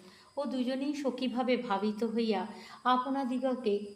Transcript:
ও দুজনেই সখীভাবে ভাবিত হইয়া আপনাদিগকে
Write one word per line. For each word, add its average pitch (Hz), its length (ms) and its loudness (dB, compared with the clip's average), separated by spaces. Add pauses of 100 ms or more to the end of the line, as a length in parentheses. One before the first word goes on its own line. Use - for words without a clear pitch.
(380)
ও 285 80 -2
দুজনেই 262 480 0
সখীভাবে 254 640 0
ভাবিত 208 460 0
হইয়া 214 440 2 (360)
আপনাদিগকে 254 1000 2 (100)